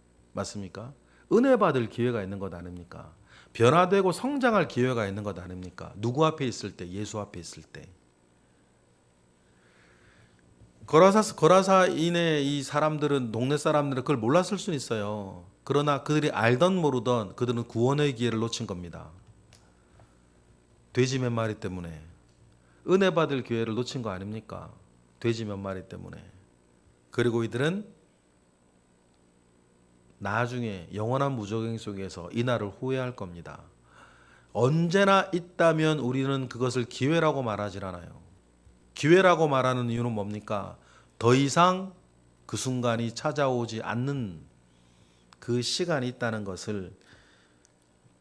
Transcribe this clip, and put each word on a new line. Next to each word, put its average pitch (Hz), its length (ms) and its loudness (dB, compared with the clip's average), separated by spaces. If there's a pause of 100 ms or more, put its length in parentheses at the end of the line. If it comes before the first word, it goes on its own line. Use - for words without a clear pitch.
(320)
맞습니까? 101 600 -10 (400)
은혜 254 240 6
받을 143 320 2
기회가 117 340 -2
있는 95 160 -8
것 95 160 -8
아닙니까? 87 600 -16 (380)
변화되고 180 600 4
성장할 240 560 0
기회가 123 380 0
있는 98 160 -6
것 101 160 -8
아닙니까? 90 580 -12
누구 123 300 0
앞에 156 200 -2
있을 104 260 -8
때? 87 180 -12
예수 104 280 -8
앞에 98 220 -10
있을 82 220 -16
때. 73 280 -20 (3000)
거라사-, 190 480 6
거라사인의 170 1120 4
이 143 160 -2
사람들은, 143 720 0
동네 127 240 0
사람들은 143 460 0
그걸 - 160 0
몰랐을 170 400 2
수는 170 180 -4
있어요. 101 680 -6 (200)
그러나 143 380 2
그들이 151 280 2
알던 127 460 4
모르던 123 600 0
그들은 120 280 -2
구원의 135 500 0
기회를 113 240 0
놓친 113 280 -4
겁니다. 85 440 -12 (1800)
돼지 131 260 2
몇 127 120 -2
마리 113 240 -2
때문에. 87 480 -10 (880)
은혜 190 240 4
받을 143 300 0
기회를 113 320 -2
놓친 123 280 -4
거 113 80 -6
아닙니까? 98 640 -10 (480)
돼지 117 240 -2
몇 104 140 -6
마리 95 300 -8
때문에. 90 340 -16 (880)
그리고 117 340 0
이들은 147 420 -2 (2250)
나중에 110 760 -4
영원한 131 380 -2
무적행 113 440 -4
속에서 95 560 -10
이 120 120 0
날을 113 260 -2
후회할 131 440 -4
겁니다. 82 480 -14 (920)
언제나 175 800 4
있다면 160 640 2
우리는 135 500 -2
그것을 123 360 -2
기회라고 147 580 0
말하질 104 420 -4
않아요. 87 360 -12 (760)
기회라고 170 520 6
말하는 127 440 0
이유는 120 220 -2
뭡니까? 104 640 -6 (420)
더 117 160 6
이상 180 580 4 (540)
그 - 100 -8
순간이 117 580 -2
찾아오지 127 680 -2
않는 120 580 -6 (1000)
그 120 240 -2
시간이 147 460 -2
있다는 110 360 -4
것을 95 520 -8 (1200)